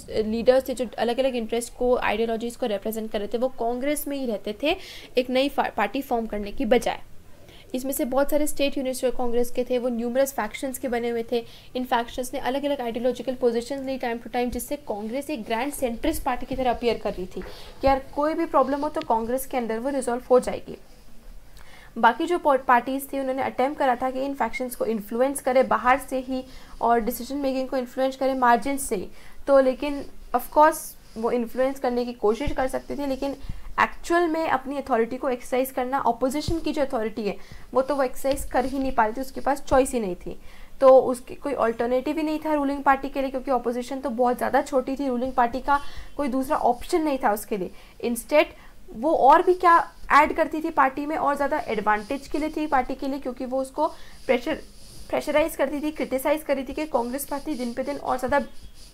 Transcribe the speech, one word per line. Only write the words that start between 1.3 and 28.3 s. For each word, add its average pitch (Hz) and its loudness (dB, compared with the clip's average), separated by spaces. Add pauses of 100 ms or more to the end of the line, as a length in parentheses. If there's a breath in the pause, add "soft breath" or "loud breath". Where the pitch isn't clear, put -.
interest 233 -4
को, 247 4
ideologies 226 0
को 254 -2
रिप्रेजेंट 220 -4
कर 220 -2
रहे 202 -4
थे, 233 -2
वो 254 2
कांग्रेस 254 -2
में 285 -4
ही 269 -4
रहते 208 -4
थे, 320 2 (420 loud breath)
एक 254 2
नई 262 4
फा-, - 0
party 220 0
form 233 -2
करने 208 -6
की 277 0
बजाय। 233 2 (720 loud breath)
इसमें 262 -4
से 302 -2
बहुत 262 2
सारे 302 4
state 285 0
यूनिट्स 262 -2
जो 247 2
congress 240 2
के 247 0
थे, 247 0
वो 240 -2
numerous 240 0
factions 247 -4
के 269 -4
बने 240 -2
हुए 233 -2
थे। 233 0 (320 loud breath)
इन 254 -2
factions 247 -2
ने 277 -6
अलग-अलग 277 -2
ideological 240 -2
positions 254 0
ली 269 -2
time 240 -4
to 240 -14
time, 247 -2
जिससे 233 -4
congress 220 -6
एक 233 -6
grand 233 -2
centrist 254 -2
party 254 -2
की 262 -6
तरह 254 2
appear 226 0
कर 208 -4
रही 185 -6
थी 190 -10 (400 loud breath)
कि 269 2
यार 269 4
कोई 302 0
भी 320 0
problem 277 2
हो 302 -2
तो 311 -4
कांग्रेस 240 -2
के - -6
अंदर 226 -2
वो 240 -4
रिजॉल्व 254 -2
हो 247 8
जाएगी। - -4 (1200 loud breath)
बाकी 233 6
जो 349 0
पॉ-, 277 2
parties 262 2
थी, 277 -2
उन्होंने 262 -2
attempt 254 0
करा 262 4
था 262 -2
कि 254 -4
इन 277 -4
factions 247 -4
को - -4
इन्फ्लुएंस 226 0
करे 254 4
बाहर 226 4
से 269 -6
ही 254 -4 (360 loud breath)
और 233 4
decision 240 -4
making 269 -2
को 277 -4
influence 262 -2
करे 269 0